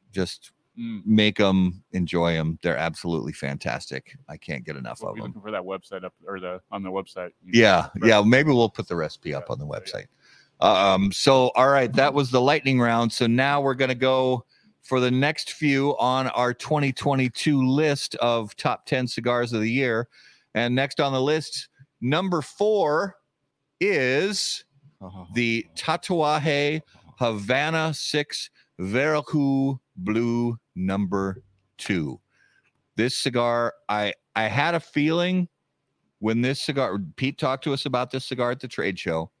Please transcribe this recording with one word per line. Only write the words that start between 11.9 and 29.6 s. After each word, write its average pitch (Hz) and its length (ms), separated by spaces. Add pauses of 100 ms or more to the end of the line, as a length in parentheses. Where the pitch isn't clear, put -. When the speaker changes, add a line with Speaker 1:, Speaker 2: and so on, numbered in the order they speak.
Speaker 1:
that 135 200
was 135 180
the 127 100
lightning 135 380
round. 117 340
So 123 140
now 135 340
we're 135 140
gonna 131 200
go 131 500 (360)
for 131 200
the 123 100
next 143 400
few 139 460
on 127 300
our 123 260
twenty 143 400
twenty-two 135 720
list 143 500
of 117 420
top - 280
ten 127 220
cigars 120 460
of 113 80
the 110 100
year. 120 360 (460)
And 120 220
next 135 260
on 143 120
the 131 80
list, 151 460 (340)
number 160 400
four 190 760 (640)
is 175 840 (380)
Speaker 3:
Uh-huh. 92 320
Speaker 1:
the 117 320 (100)
Tatuaje 151 1040 (360)
Havana 131 760
Six - 580 (280)
Veracruz 135 1000 (180)